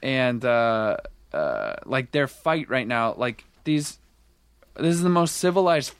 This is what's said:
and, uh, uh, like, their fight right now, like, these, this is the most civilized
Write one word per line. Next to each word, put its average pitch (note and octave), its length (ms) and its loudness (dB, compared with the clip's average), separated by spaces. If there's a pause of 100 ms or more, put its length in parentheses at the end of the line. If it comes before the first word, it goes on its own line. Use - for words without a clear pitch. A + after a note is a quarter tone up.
and, B2+ 420 0
uh, A#2 520 2 (360)
uh, A#1+ 420 -2 (100)
like, B2+ 280 -4
their C#3+ 160 0
fight D#3+ 420 -4
right B2+ 160 -2
now, A#2 280 0
like, A#2+ 300 -6 (200)
these, D3+ 340 -2 (760)
this E3 180 2
is E3+ 80 0
the F3+ 60 2
most E3+ 280 2
civilized F3 640 2